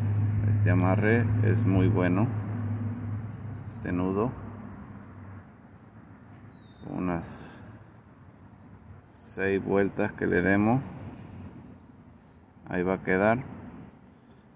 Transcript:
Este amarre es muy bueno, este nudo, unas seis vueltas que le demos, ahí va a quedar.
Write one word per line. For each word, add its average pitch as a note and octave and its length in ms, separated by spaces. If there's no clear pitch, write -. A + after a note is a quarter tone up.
Este G2+ 200
amarre G#2 560
es G#2 200
muy F#2+ 240
bueno, F#2 400
este - 240
nudo, F#2+ 380
unas F2+ 680
seis G2 500
vueltas G2 480
que F#2+ 160
le F#2 140
demos, G#2 400
ahí F2+ 140
va F#2 120
a - 80
quedar. G#2+ 400